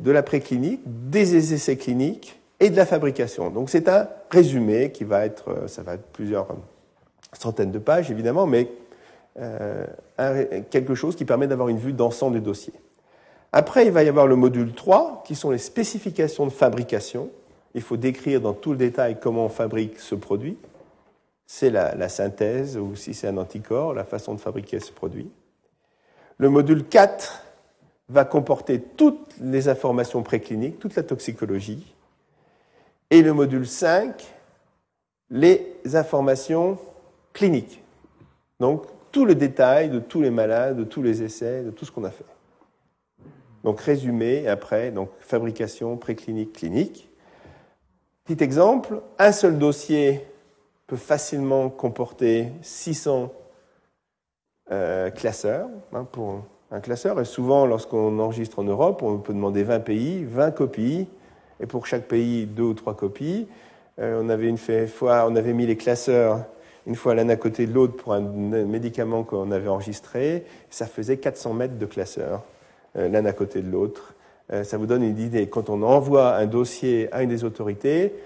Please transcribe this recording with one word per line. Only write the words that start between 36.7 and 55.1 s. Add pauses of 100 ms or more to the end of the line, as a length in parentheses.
cliniques. (800)
Donc, (280)
tout
le
détail
de
tous
les
malades,
de
tous
les
essais,
de
tout
ce
qu'on
a
fait. (1400)
Donc,
résumé,
et
après,
donc, (120)
fabrication,
préclinique,
clinique. (1160)
Petit
exemple, (180)
un
seul
dossier (680)
peut
facilement
comporter (140)
six
cents, (1400)
euh,